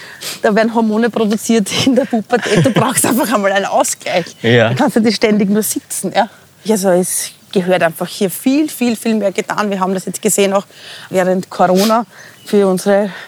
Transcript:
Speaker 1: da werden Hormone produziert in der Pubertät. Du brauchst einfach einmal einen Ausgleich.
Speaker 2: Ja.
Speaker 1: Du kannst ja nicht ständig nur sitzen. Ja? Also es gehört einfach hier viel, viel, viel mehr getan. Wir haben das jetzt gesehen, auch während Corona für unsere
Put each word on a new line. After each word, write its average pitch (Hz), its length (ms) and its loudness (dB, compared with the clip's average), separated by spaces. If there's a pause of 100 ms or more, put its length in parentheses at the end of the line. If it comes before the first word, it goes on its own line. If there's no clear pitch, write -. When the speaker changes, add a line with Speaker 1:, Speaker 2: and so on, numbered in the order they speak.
(420)
Speaker 1:
da 214 120 2
werden 220 200 2
Hormone 226 360 2
produziert 220 580 0 (180)
in 269 100 2
der 269 80 2
Pubertät. 226 640 0
Du 262 40 2
brauchst 208 360 0
einfach 240 260 0
einmal 196 200 0
einen 196 140 0
Ausgleich. 185 580 -2 (180)
Speaker 2:
Ja. 117 280 4
Speaker 1:
Du 127 60 -2
kannst 277 200 0
ja 226 60 2
nicht 214 140 2
ständig 214 340 2
nur 214 140 2
sitzen. - 500 -6
Ja? 208 140 0 (400)
Also 196 220 2
es 180 400 0 (220)
gehört 180 300 0
einfach 165 260 -2
hier 190 220 -4
viel, 294 380 0
viel, 240 280 -2
viel 226 200 -2
mehr 202 160 0
getan. 208 380 -4
Wir 196 100 -4
haben 190 140 0
das 185 120 -6
jetzt - 160 -10
gesehen, 196 300 2
auch 196 140 0 (440)
während 185 400 0
Corona 202 560 2 (380)
für 202 240 2
unsere 196 420 2 (180)